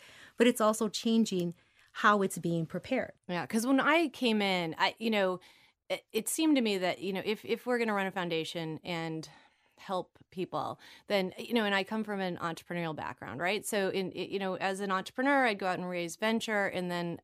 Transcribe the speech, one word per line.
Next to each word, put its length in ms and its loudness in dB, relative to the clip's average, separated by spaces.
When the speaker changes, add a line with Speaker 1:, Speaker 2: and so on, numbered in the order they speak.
Speaker 1:
but 80 8
it's 160 4
also 260 4
changing 640 2
how 320 4
it's 160 0
being 260 0
prepared. 480 -4
Speaker 2:
Yeah, 160 -2
'cause 220 -2
when 140 6
I 280 4
came 320 0
in, 380 0
I, 200 2
you 120 0
know, 300 2
it, 200 -4
it 180 -2
seemed 280 4
to 60 4
me 160 2
that, 220 0
you 120 -2
know, 100 -2
if, 220 -4
if 220 -4
we're 120 0
gonna 140 0
run 140 0
a 40 -4
foundation 720 -4
and 460 -6
help 380 -6
people, 480 -6
then, 280 0
you 160 -8
know, 120 4
and 100 2
I 80 2
come 220 -4
from 160 -4
an 160 -2
entrepreneurial 580 -4
background, 460 -8
right? 260 -2
So 220 2
in, 240 -2
you 260 -6
know, 160 -2
as 240 -2
an 140 -2
entrepreneur, 520 2
I'd 140 2
go 80 -4
out 100 2
and 140 -4
raise 240 -4
venture, 540 0
and 200 -2
then 360 -4